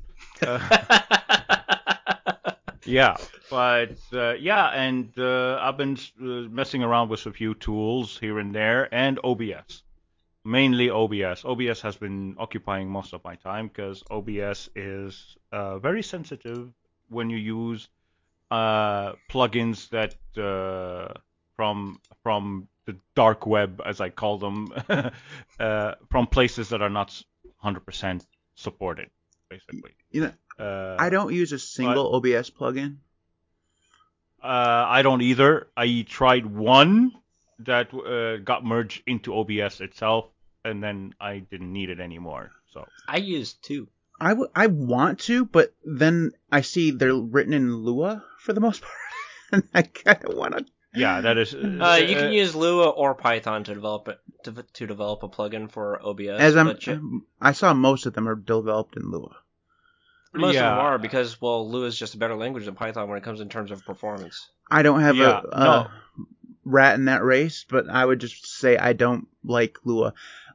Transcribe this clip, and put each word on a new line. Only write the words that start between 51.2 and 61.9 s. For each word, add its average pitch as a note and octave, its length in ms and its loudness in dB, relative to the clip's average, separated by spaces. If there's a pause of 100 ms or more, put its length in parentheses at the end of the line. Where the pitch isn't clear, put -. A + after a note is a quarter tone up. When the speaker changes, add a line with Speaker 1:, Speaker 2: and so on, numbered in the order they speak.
Speaker 1:
that A2+ 160 2
is, A2 160 0
Speaker 2:
Uh, C#3 40 -12 (480)
you F#3+ 80 0
can C#3+ 120 2
Speaker 1:
uh, G#3+ 40 0
Speaker 2:
use G3 240 2
Lua E3+ 360 4
or C#3 240 2
Python A2 500 0
to G#2 100 -10
develop G#2+ 340 -6
it, G2+ 100 -10 (260)
to, A#2 80 -12 (220)
to A2+ 120 -12
develop G#2 380 -6
a G2 40 -10
plugin G#2+ 420 -6
for G#2 320 -6
O G#2 120 -6
B G2+ 140 -8
S, G#2 120 -4
Speaker 3:
As D3+ 160 8
I'm, D#3+ 100 6
Speaker 2:
but G#2 140 -4
ju- B2 460 -8 (140)
Speaker 3:
I C#3 120 6
saw E3+ 220 4
most C3 320 4
of A2+ 80 -4
them A2 140 -2
are A2 80 -2
developed G#2+ 600 -2
in - 140 -8
Lua. - 240 -10 (960)
Speaker 2:
Most F3 240 2
of B2+ 60 4
them - 20 6
Speaker 1:
Yeah. G#2+ 140 4
Speaker 2:
are C#3 200 2
because, A2+ 420 -2
well, A#2 280 0
Lua B2 180 -4
is A#2 120 -6